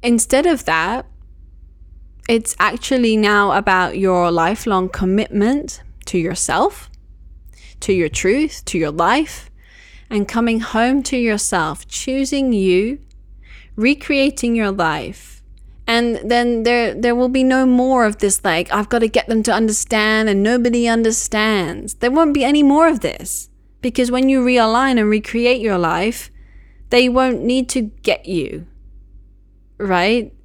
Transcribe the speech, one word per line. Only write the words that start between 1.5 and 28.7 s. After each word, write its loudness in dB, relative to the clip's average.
it's -2
actually 0
now 2
about 0
your 2
lifelong -2
commitment -2
to -4
yourself, -2
to -2
your 0
truth, -2
to -4
your -2
life, -2
and -2
coming -2
home 0
to -4
yourself, -2
choosing -2
you, 0
recreating 0
your 0
life. -6
And 0
then 0
there, 2
there 0
will 2
be 2
no 4
more 4
of -2
this, 0
like, 0
"I've -2
got 0
to 2
get 0
them 0
to 0
understand 0
and 2
nobody 2
understands." -2
There -2
won't 2
be -2
any 4
more 6
of 0
this, -8
because -2
when 2
you 2
realign 2
and 2
recreate 0
your 0
life, -2
they 4
won't 0
need 0
to -2
get -2
you, -6